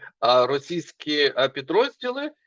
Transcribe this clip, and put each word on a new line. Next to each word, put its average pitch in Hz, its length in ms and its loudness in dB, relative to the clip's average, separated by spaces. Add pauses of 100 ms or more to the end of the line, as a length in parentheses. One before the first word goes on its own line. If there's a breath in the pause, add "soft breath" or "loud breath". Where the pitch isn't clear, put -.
(200 loud breath)
а, 123 260 4
російські, 147 920 -2
е, 131 120 2
підрозділи, 247 800 -2 (160)